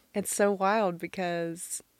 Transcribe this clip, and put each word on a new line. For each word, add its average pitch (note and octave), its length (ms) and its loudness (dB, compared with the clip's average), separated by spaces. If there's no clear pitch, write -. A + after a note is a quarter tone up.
It's G3 220 -2
so G3+ 160 6
wild F#3+ 480 2
because E3+ 800 -4